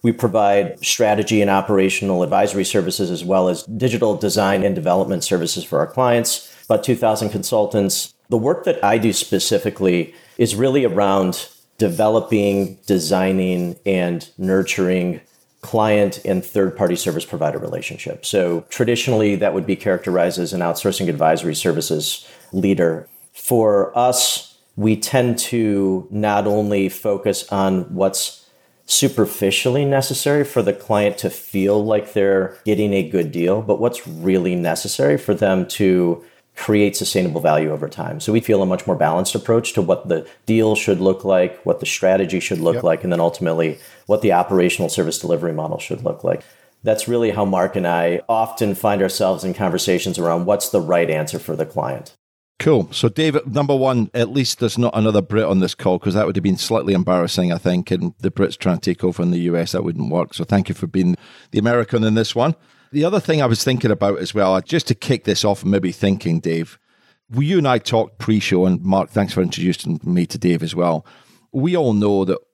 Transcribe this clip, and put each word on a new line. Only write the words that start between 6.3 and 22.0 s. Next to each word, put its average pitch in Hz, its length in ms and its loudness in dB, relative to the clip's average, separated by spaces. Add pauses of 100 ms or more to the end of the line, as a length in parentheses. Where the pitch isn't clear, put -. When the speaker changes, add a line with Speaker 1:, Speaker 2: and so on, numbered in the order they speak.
Speaker 1:
about 107 180 0
two 123 140 0
thousand 110 320 0
consultants. 104 840 -2 (140)
The 120 100 0
work 123 280 0
that 170 180 0
I 104 140 4
do 107 160 2
specifically 92 1000 0 (240)
is 107 160 0
really 131 300 2
around 98 640 0 (300)
developing, 101 1080 0
designing, 92 1000 0
and 87 520 -2
nurturing 92 840 0 (400)
client 107 640 0
and 92 200 -2
third-party 92 500 0
service 82 300 -4
provider 73 320 -4
relationships. - 680 -10
So 87 420 0
traditionally, 113 680 0
that 92 180 0
would 90 120 -2
be 98 100 0
characterized 90 640 0
as 87 140 -4
an 87 80 -4
outsourcing 90 460 -2
advisory 80 480 0
services 80 720 -2 (240)